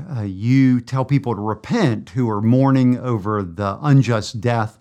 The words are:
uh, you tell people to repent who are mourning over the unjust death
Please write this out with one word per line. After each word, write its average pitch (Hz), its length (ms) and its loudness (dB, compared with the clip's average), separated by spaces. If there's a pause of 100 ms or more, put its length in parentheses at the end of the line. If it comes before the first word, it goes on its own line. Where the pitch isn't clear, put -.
(160)
uh, 110 60 -6
you 123 580 2
tell 131 240 -4
people 131 300 -2
to 98 60 -6
repent 110 680 -2
who 120 200 -2
are 104 100 -2
mourning 127 580 4
over 107 440 -4
the 98 400 -6
unjust 120 580 2
death 113 400 -2